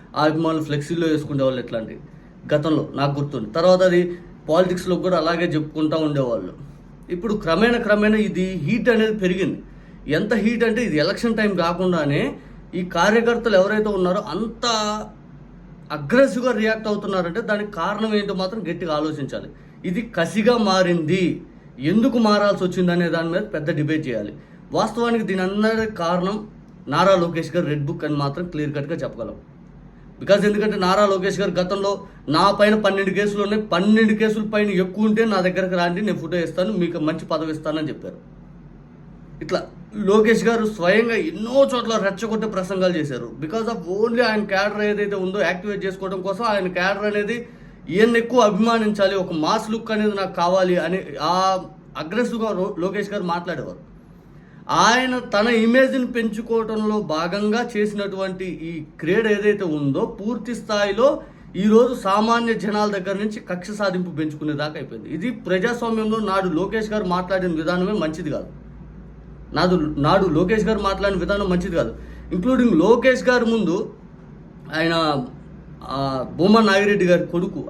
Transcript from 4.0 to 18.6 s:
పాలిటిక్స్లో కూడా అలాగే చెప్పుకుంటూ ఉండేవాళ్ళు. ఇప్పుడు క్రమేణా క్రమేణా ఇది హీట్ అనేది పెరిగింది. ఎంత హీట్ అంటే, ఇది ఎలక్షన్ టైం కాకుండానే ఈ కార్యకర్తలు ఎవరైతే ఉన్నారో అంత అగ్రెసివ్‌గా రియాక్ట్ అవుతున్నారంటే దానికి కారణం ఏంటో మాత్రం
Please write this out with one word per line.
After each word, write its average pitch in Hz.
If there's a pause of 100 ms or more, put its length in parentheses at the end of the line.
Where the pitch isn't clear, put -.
పాలిటిక్స్లో 175
కూడా 170
అలాగే 165
చెప్పుకుంటూ 156
ఉండేవాళ్ళు. 127 (560)
ఇప్పుడు 180
క్రమేణా 208
క్రమేణా 208
ఇది 185
హీట్ 185
అనేది 220
పెరిగింది. 185 (440)
ఎంత 208
హీట్ 226
అంటే, 226
ఇది 165
ఎలక్షన్ 202
టైం 208
కాకుండానే 175 (360)
ఈ 180
కార్యకర్తలు 220
ఎవరైతే 208
ఉన్నారో 185
అంత 202 (1300)
అగ్రెసివ్‌గా 247
రియాక్ట్ 220
అవుతున్నారంటే 196
దానికి 208
కారణం 208
ఏంటో 202
మాత్రం 190